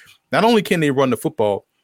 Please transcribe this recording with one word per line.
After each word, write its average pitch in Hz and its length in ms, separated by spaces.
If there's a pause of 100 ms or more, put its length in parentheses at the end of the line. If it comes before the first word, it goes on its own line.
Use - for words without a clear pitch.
(320)
Not 156 120
only 226 180
can 180 180
they 147 120
run 139 180
the 151 80
football, 104 480 (180)